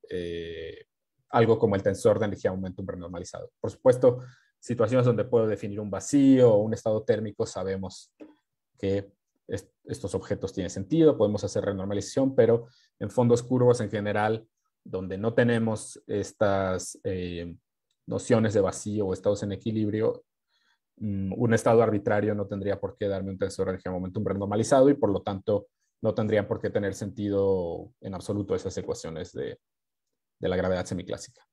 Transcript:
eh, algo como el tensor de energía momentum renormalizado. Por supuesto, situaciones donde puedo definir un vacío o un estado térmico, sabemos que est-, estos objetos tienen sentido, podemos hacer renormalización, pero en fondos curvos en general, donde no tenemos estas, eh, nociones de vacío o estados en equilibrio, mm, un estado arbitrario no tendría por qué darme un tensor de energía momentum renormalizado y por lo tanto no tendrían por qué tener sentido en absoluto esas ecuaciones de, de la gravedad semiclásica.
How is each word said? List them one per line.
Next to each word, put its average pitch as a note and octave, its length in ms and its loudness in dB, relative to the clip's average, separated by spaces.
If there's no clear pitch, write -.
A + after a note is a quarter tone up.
eh, E2+ 760 -10
algo A2+ 280 4
como G#2 180 2
el G2 80 0
tensor G2+ 360 2
de A2 60 2
energía G2 260 -2
momentum F#2+ 340 -8
renormalizado. F2 720 -12
Por A2 120 -6
supuesto, B2+ 480 4
situaciones A#2+ 460 0
donde G#2+ 200 2
puedo A2+ 220 2
definir G#2 320 -4
un G#2+ 100 -8
vacío B2+ 640 6
o G#2 80 6
un A2 120 0
estado A2 300 -2
térmico, A2 420 -2
sabemos F#2+ 680 -8
que G2 340 -2
est-, - 260 -10
estos - 280 -8
objetos - 400 -6
tienen F#2 160 -6
sentido, D#3 480 4
podemos G#2 260 2
hacer G#2 220 -4
renormalización, G2+ 680 -2
pero A#2 320 4
en G2+ 100 -6
fondos A#2+ 340 4
curvos B2 380 4
en G#2 80 -4
general, G#2+ 580 -2
donde F#2 340 -6
no A2 160 -2
tenemos A2+ 720 0
estas, G2 1000 -2
eh, F2 520 -6
nociones A2 480 2
de G#2 60 4
vacío G#2 440 -2
o F#2 80 -2
estados G#2 300 -2
en G2+ 80 -4
equilibrio, G#2+ 760 -2
mm, G2 400 -4
un A2+ 160 2
estado A#2 300 6
arbitrario G#2+ 500 0
no G2+ 140 -4
tendría G2 320 -4
por F#2+ 180 -10
qué G#2 100 -4
darme G2 220 -4
un F#2+ 80 -8
tensor F#2+ 300 -4
de F#2+ 60 -4
energía F#2 180 -8
momentum F#2 340 -6
renormalizado G#2 640 4
y C#3 60 4
por G#2 160 0
lo F#2+ 100 -2
tanto G2+ 460 -2
no A2 140 -2
tendrían G#2 320 0
por F#2+ 120 -4
qué G2+ 120 -4
tener G2+ 240 -2
sentido G2 1040 -2
en F#2+ 140 -10
absoluto G2 400 -4
esas F2+ 200 -6
ecuaciones D#2+ 580 -8
de, - 260 -8
de - 100 -4
la F#2 80 0
gravedad F2+ 280 0
semiclásica. - 680 -10